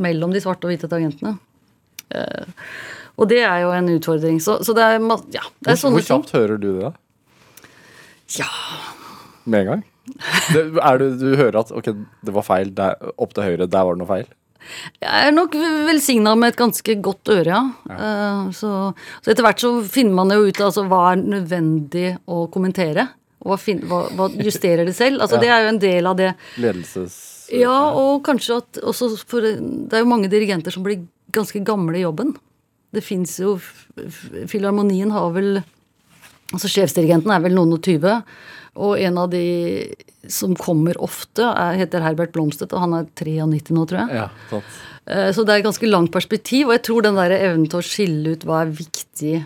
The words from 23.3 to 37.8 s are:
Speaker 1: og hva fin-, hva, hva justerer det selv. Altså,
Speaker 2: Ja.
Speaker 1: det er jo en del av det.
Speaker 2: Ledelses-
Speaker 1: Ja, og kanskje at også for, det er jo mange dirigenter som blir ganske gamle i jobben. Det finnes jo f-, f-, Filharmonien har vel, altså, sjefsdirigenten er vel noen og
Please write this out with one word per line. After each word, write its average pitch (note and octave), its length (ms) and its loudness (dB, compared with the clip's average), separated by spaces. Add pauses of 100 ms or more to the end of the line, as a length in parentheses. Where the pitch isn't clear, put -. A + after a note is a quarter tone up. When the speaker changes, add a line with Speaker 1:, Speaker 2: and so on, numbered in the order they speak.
Speaker 1:
og - 160 -4
hva F#3+ 60 -2
fin-, G3 240 -4
hva, E3+ 260 -2
hva F#3+ 240 -2
justerer F#3 520 0
det F3+ 100 -4
selv. C4 280 2
Altså, A3 140 2
Speaker 2:
Ja. A#3 60 4
Speaker 1:
det A#3+ 80 4
er A3+ 120 6
jo G#3+ 80 2
en A3 100 0
del F3+ 280 2
av F#3 100 0
det. F#3 120 2 (240)
Speaker 2:
Ledelses- F#2 680 -4 (260)
Speaker 1:
Ja, B3 300 2 (100)
og C#4 360 2
kanskje A#3+ 360 0
at - 200 -12
også A#3 380 -2
for, A#3 240 -4
det F#3+ 540 -4
er A3+ 80 4
jo A#3+ 80 4
mange G3+ 180 2
dirigenter G3 420 0
som F#3 140 -10
blir G3+ 160 -4 (260)
ganske G#3 340 -4
gamle F#3 360 -2
i F#3+ 60 0
jobben. E3+ 320 -2 (580)
Det G#3+ 80 -4
finnes F#3 340 -4
jo G3 200 0
f-, - 400 -14
f-, - 320 -16 (200)
Filharmonien G3+ 640 0
har F3 200 0
vel, G3 280 0 (880)
altså, F#3+ 200 -6
sjefsdirigenten E3+ 640 2
er F3+ 100 2
vel F3+ 140 2
noen E3 180 4
og D#3+ 80 -2